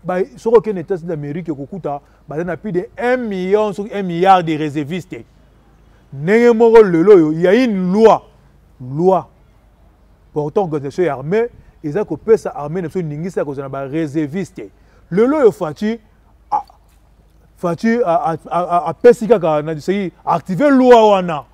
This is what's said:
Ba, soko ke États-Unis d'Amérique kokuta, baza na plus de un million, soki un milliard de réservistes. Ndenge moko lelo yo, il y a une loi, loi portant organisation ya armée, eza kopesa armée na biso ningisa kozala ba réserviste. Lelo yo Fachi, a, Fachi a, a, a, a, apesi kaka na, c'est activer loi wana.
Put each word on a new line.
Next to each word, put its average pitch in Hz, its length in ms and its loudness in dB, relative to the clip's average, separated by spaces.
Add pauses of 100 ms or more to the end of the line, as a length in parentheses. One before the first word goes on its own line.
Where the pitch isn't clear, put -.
Ba, 180 140 -4 (180)
soko 220 240 2
ke 214 100 -6
États-Unis 175 380 -6
d'Amérique 160 440 -8
kokuta, 147 480 -10 (280)
baza 151 160 -8
na 175 120 -8
plus 214 140 -12
de 180 160 -4 (100)
un 247 200 -2
million, 208 560 -2
soki 202 200 -10
un 202 120 -6
milliard 185 400 2
de 160 120 -4
réservistes. 147 680 -8 (880)
Ndenge 220 420 2
moko 226 260 8
lelo 185 380 6
yo, 156 140 2
il 160 80 -6
y 180 80 2
a 185 40 4
une 202 400 0
loi, 208 300 4 (580)
loi 151 480 0 (1040)
portant 151 300 -4
organisation 147 400 -6
ya 151 120 -2
armée, 180 340 -4 (340)
eza 160 220 -4
kopesa 202 500 -2
armée 151 280 -8
na 165 40 -8
biso 180 160 -6
ningisa 160 420 -6
kozala 139 240 -10
ba 135 120 -10
réserviste. 147 920 -6 (400)
Lelo 247 300 0
yo 226 100 6
Fachi, 196 480 -6 (540)
a, - 100 -4 (920)
Fachi 226 480 -2
a, 165 260 0
a, - 20 -2
a, 160 40 -4 (120)
a, 175 420 -2
apesi 226 360 2
kaka 165 360 2
na, 160 180 -8
c'est 190 320 -4 (120)
activer 185 460 0
loi 247 460 6
wana. 170 380 -4